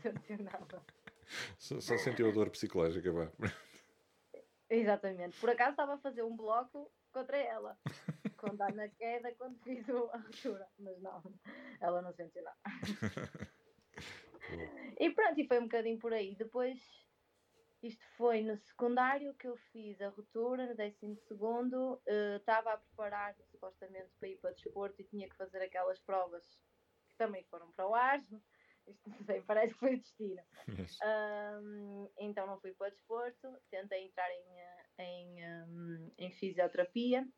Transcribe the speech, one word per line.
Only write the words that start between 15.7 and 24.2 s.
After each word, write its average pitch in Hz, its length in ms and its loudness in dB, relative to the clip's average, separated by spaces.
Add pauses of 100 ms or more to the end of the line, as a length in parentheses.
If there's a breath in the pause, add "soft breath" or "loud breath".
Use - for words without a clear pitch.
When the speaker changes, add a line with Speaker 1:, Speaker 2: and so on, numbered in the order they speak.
Speaker 1:
por 226 140 0
aí. 202 240 0
Depois, 247 440 -2 (1000)
isto 226 220 -12 (120)
foi 233 260 6
no 220 140 0
secundário 254 800 2
que - 120 -12
eu 240 100 -4 (160)
fiz 208 280 -10
a 202 80 -2
ruptura, 226 580 -2
no 240 80 -4
décimo 208 420 -4 (120)
segundo. 247 800 0
Eh, 208 300 2
estava 220 360 2
a 214 60 0
preparar-me 208 720 -6
supostamente 190 680 -14
para 196 100 -8